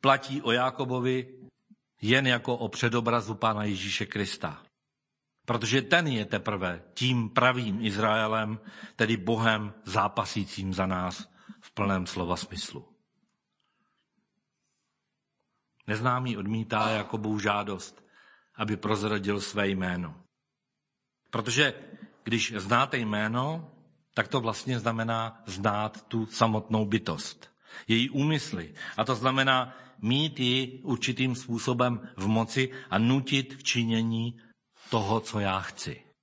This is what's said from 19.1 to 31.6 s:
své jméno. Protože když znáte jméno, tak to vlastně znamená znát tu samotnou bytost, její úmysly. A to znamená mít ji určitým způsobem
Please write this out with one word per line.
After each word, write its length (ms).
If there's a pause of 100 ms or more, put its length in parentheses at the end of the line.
své 280
jméno. 540 (1080)
Protože 440 (480)
když 340
znáte 420
jméno, 720 (420)
tak 140
to 120
vlastně 400
znamená 680
znát 600
tu 180
samotnou 600
bytost, 640 (380)
její 220
úmysly. 640 (220)
A 80
to 100
znamená 600 (220)
mít 420
ji 420
určitým 520
způsobem 800